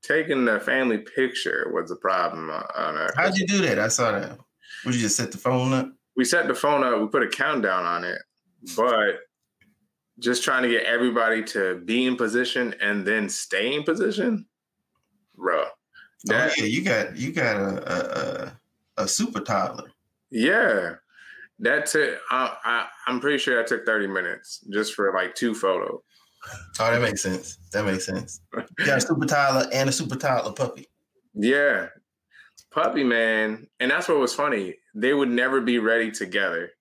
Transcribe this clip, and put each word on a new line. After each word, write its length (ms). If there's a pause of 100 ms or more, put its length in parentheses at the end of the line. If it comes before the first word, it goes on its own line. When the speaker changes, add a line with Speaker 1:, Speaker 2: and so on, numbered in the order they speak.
Speaker 1:
taking 440
the 140
family 380
picture 760
was 180
a 40
problem 540
on, 160 (100)
on 220
our 180
Speaker 2:
How'd 220
you 100
do 140
that? 180
I 80
saw 240
that. 260 (480)
Would 100
you 60
just 140
set 160
the 60
phone 360
up? 160 (260)
Speaker 1:
We 100
set 220
the 80
phone 280
up. 160
We 80
put 160
a 60
countdown 560
on 180
it, 160 (560)
but 440 (1000)
just 240
trying 200
to 60
get 160
everybody 600
to 400
be 200
in 120
position 640
and 240
then 240
stay 440
in 100
position, 640 (920)
bro. 260
Speaker 2:
Oh, 60 (560)
Speaker 1:
That 320
Speaker 2:
yeah, 80
you 180
got, 320
you 160
got 240
a, 380
a, 40 (1000)
a, 40
a 40
super 320
toddler. 520 (380)
Speaker 1:
Yeah, 680 (640)
that 260
took, 340 (120)
I, 320
I, 240 (200)
I'm 120
pretty 180
sure 200
that 100
took 180
thirty 220
minutes 640
just 240
for, 180
like, 220
two 180
photos. 460 (800)
Speaker 2:
Oh, 120
that 100
makes 200
sense. 360 (140)
That 140
makes 200
sense. 360 (380)
You 60
got 120
a 40
super 260
toddler 440
and 160
a 40
super 240
toddler 380
puppy. 360 (460)
Speaker 1:
Yeah. 520 (840)
Puppy, 320
man. 640 (120)
And 120
that's 160
what 100
was 160
funny. 420 (200)
They 180
would 160
never 320
be 160
ready 320
together. 720